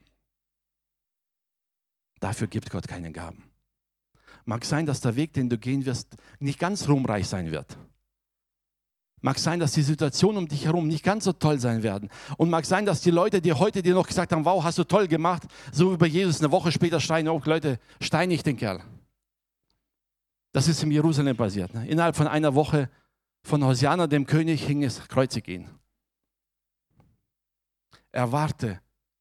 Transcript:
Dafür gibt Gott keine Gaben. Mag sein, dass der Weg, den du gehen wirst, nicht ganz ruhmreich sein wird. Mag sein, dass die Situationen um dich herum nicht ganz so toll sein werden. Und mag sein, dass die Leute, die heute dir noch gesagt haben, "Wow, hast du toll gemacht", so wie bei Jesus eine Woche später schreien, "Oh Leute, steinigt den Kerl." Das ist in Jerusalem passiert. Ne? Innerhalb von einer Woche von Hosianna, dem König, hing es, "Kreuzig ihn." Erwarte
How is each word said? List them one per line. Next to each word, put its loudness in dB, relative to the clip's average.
Dafür -4
gibt -8
Gott -8
keine -12
Gaben. -14
Mag -6
sein, -2
dass -4
der 0
Weg, -2
den -2
du 0
gehen -4
wirst, -6
nicht -4
ganz -4
ruhmreich 2
sein -4
wird. -8
Mag -2
sein, -2
dass 0
die 2
Situationen 0
um -4
dich -4
herum 0
nicht -4
ganz 0
so 0
toll 0
sein -2
werden. -4
Und 2
mag 0
sein, 0
dass 0
die 4
Leute, 2
die 2
heute 0
dir 4
noch 2
gesagt -2
haben, 2
"Wow, 2
hast -2
du 2
toll 2
gemacht", 0
so 4
wie 0
bei 6
Jesus 2
eine 2
Woche 2
später 2
schreien, 2
"Oh 0
Leute, 0
steinigt 0
den 0
Kerl." -4
Das 0
ist 0
in 0
Jerusalem 2
passiert. -2
Ne? -8
Innerhalb 0
von 2
einer 0
Woche 0
von 0
Hosianna, 2
dem 0
König, 2
hing 0
es, -6
"Kreuzig -2
ihn." -10
Erwarte -4